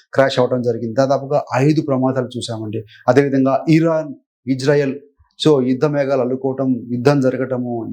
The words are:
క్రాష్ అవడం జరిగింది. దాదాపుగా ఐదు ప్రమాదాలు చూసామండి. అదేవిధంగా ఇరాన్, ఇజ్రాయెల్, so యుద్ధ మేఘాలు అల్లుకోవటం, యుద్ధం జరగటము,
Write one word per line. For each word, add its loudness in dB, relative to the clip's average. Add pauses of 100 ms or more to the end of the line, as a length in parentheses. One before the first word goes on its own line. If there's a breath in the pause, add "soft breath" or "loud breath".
(160 loud breath)
క్రాష్ 4
అవడం 0
జరిగింది. -4
దాదాపుగా 0 (260)
ఐదు 4 (100)
ప్రమాదాలు -2
చూసామండి. -8 (300 loud breath)
అదేవిధంగా 2 (200)
ఇరాన్, 0 (420)
ఇజ్రాయెల్, 0 (460)
so 4 (200)
యుద్ధ 0 (100)
మేఘాలు 0
అల్లుకోవటం, -4 (260)
యుద్ధం 2
జరగటము, -2 (180)